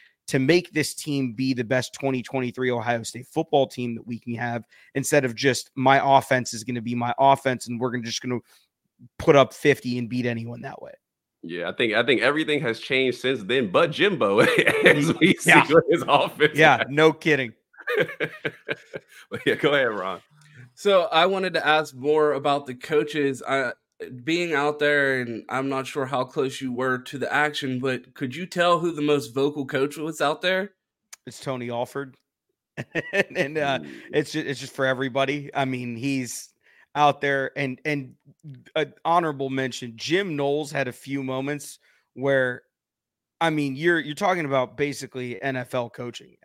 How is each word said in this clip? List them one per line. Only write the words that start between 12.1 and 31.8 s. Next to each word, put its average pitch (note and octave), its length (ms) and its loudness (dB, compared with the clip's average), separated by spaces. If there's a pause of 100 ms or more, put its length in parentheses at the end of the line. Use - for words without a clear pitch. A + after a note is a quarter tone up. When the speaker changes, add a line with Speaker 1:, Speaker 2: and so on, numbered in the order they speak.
Speaker 2:
everything D3 400 0
has A2+ 180 -2
changed C3 400 0
since B2+ 240 -2
then, A#2 260 0
but C#3 220 2
Jimbo, B2 480 2
<laughs> A4+ 440 4
as D3 360 6
we F3+ 240 6
Speaker 1:
Yeah. D#3 180 10
Speaker 2:
see D3 120 4
with D#3+ 160 8
his E3+ 180 2
offense. D3 500 2
Speaker 1:
Yeah, C#3 300 6
no D3+ 240 4
kidding. C3+ 400 0 (440)
Speaker 2:
<laughs> - 220 -2 (1120)
But - 160 -10
yeah, G#2+ 80 4
go D3 200 2
ahead, C3 140 4
Ron. F#2+ 320 -4 (540)
Speaker 3:
So G3 280 4 (100)
I E3 140 6
wanted F#3+ 280 0
to D3 120 0
ask D3+ 280 2
more D3+ 380 2
about C#3+ 340 -2
the C3 80 -10
coaches. D3 680 -2
I, C3+ 300 -2 (520)
being E3 300 -2
out D3 240 0
there, C#3+ 420 2
and A#2 280 -8
I'm C3+ 200 -4
not C3+ 180 -4
sure C3+ 200 -6
how C3 180 -2
close C3 360 -6
you B2+ 120 -6
were B2+ 260 -2
to B2+ 200 -12
the B2 140 -4
action, C#3+ 480 -2
but B2+ 340 -4
could C#3+ 220 -8
you F3+ 100 -10
tell F3 320 2
who E3 140 -2
the D3 100 -6
most C#3+ 320 0
vocal C#3+ 320 -2
coach D3 300 -2
was D#3 240 -8
out D3+ 220 -2
there? F#3 300 -2 (540)
Speaker 1:
It's A#2+ 140 -16
Tony B2 300 -8
Alford. B2+ 460 -8 (600)